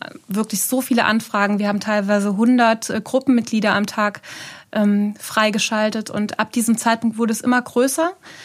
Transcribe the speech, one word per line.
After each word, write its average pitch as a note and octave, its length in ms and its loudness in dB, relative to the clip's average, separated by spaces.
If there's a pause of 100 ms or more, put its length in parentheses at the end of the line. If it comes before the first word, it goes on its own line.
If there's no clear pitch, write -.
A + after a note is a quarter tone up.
(260)
wirklich G#3 360 -4
so B3+ 180 0
viele A#3+ 240 2
Anfragen. G#3 540 0
Wir G#3 100 0
haben G#3 120 0
teilweise G3+ 580 0
hundert, A#3 500 4
äh, A3 160 -4
Gruppenmitglieder A#3 680 2
am G#3 100 2
Tag, G#3 380 -2 (500)
ähm, G#3 460 2
freigeschaltet G#3+ 880 0
und G#3 320 -4
ab A3 120 -2
diesem A3+ 260 2
Zeitpunkt A3+ 400 0
wurde A3+ 140 0
es A3+ 100 -4
immer B3 180 2
größer. C4+ 520 0 (320)